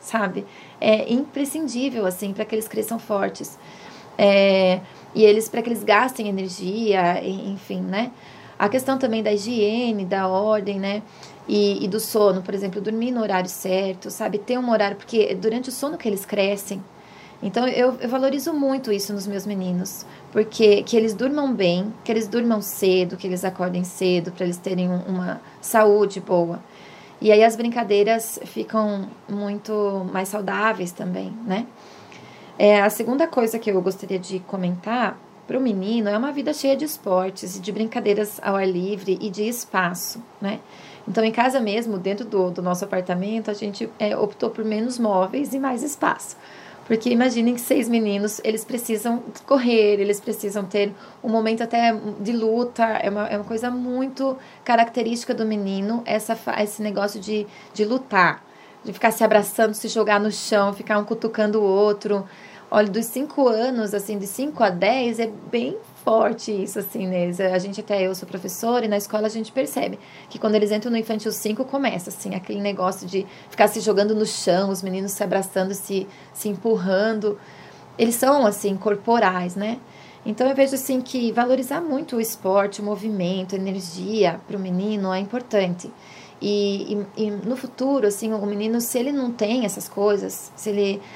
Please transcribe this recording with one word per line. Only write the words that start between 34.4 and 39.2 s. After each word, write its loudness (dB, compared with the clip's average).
comentar -2
pro -2
menino 0
é 0
uma -2
vida -2
cheia 2
de -4
esportes -2
e -12
de -8
brincadeiras 0
ao 0
ar 2
livre 0